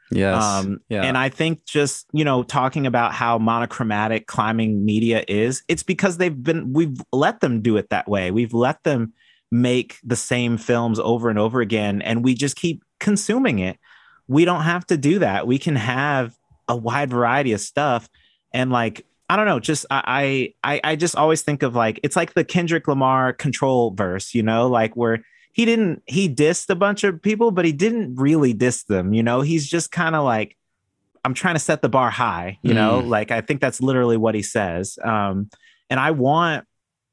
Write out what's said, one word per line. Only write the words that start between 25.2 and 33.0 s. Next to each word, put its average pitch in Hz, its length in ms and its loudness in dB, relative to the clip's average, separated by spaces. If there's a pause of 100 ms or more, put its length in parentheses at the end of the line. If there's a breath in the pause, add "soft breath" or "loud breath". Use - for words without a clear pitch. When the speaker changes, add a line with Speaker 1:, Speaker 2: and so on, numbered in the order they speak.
Speaker 2:
he 233 120 0
didn't, 220 420 0
he 185 220 0
dissed 151 400 0
a 196 60 2
bunch 202 300 -2
of 180 180 -2
people, 214 280 2
but 180 140 0
he 165 80 4
didn't 180 440 -2
really 139 360 4
diss 120 320 0
them, 95 300 0
you 113 80 2
know? 120 180 2
He's 151 280 0
just 165 240 -2
kinda 165 280 0
like, 113 360 0 (680)
"I'm 131 80 -2
trying 175 220 0
to 151 60 0
set 156 200 0
the 135 80 2
bar 123 220 2
high," 101 520 -4
you 120 120 2
know? 113 280 2